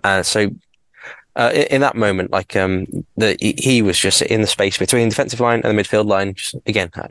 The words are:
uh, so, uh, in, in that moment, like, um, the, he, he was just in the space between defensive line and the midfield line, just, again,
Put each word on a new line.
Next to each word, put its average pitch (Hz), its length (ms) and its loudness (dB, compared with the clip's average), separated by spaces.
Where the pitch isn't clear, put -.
uh, 98 180 2
so, 104 280 0
uh, 120 200 2
in, 147 80 2
in 135 180 2
that 139 160 2
moment, 98 340 0
like, 92 260 -2
um, 95 300 0
the, 107 240 0
he, - 160 0
he 131 240 2
was 98 180 2
just - 220 2
in 110 220 0
the 104 40 0
space 98 300 0
between 117 320 2
defensive 117 320 -2
line 117 240 2
and 110 140 2
the 104 40 2
midfield 107 220 0
line, 98 300 0
just, - 220 -10
again, 101 240 -2